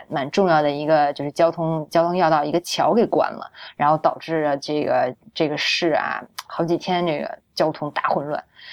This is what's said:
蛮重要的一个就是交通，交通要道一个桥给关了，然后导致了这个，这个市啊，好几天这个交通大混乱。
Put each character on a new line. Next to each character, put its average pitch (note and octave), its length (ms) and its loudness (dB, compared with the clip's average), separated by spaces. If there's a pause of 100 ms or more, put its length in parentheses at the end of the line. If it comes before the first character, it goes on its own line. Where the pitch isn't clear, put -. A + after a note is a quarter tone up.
蛮 C#3+ 240 -4
重 G3 160 2
要 D#3 160 4
的 D3 80 2
一 D3 160 -4
个 D3 260 4
就 C#3+ 100 -8
是 C#3+ 80 -4
交 E3+ 200 2
通， D#3+ 400 -2
交 E3 100 4
通 F3 160 0
要 E3 140 4
道 D3+ 120 4
一 D#3 80 -4
个 E3 100 2
桥 D#3 340 0
给 A#3 100 4
关 - 260 2
了， - 200 -14 (240)
然 D3 120 2
后 D3+ 80 4
导 D#3 220 0
致 D#3+ 240 -4
了 D3 160 0
这 D3+ 260 -4
个， B2+ 320 0 (200)
这 D#3+ 120 0
个 D3 80 -4
市 - 340 -2
啊， - 340 -2 (240)
好 - 180 -4
几 E3+ 100 0
天 F3 300 -2
这 D3+ 140 -2
个 - 180 -8 (160)
交 D#3+ 180 0
通 D3 200 -6
大 - 180 -6
混 C#3+ 180 -2
乱。 D3 160 -6 (300)